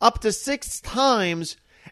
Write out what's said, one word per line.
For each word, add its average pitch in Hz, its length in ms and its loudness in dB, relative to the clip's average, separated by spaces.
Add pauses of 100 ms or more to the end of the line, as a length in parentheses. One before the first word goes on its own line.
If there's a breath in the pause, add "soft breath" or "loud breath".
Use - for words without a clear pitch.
up 233 180 4
to 220 120 0
six - 500 -6
times 202 760 0 (360 soft breath)